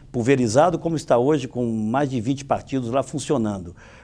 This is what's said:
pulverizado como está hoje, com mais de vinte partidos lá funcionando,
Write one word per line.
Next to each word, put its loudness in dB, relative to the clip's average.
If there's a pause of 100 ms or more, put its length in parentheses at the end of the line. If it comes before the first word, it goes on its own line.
(120)
pulverizado 2
como -2
está 2
hoje, 2
com -4
mais 0
de -2
vinte -4
partidos -2
lá 0
funcionando, -2 (280)